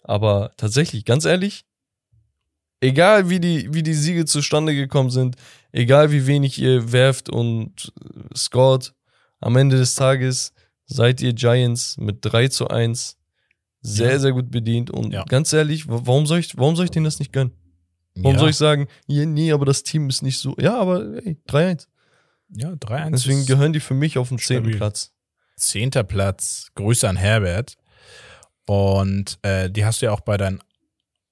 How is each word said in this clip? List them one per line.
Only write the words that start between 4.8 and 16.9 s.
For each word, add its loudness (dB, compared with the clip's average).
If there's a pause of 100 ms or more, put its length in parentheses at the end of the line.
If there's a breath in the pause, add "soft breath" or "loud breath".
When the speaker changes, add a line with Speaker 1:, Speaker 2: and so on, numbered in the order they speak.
Speaker 1:
sind, 0 (360 loud breath)
egal 6
wie 0
wenig 2
ihr 2
werft 2
und, -4 (100)
äh, -20
scoret, 2 (460)
am 2
Ende 6
des 2
Tages 0 (320)
seid 2
ihr 0
Giants 0
mit -4
drei 2
zu -4
eins -4 (640)
sehr, -2
Speaker 2:
Ja. 0
Speaker 1:
sehr 2
gut -4
bedient. -2
Und -6
Speaker 2:
Ja. -6
Speaker 1:
ganz 0
ehrlich, 0
wa-, -4
warum 2
soll 0
ich, -6
warum 2
soll 0
ich -4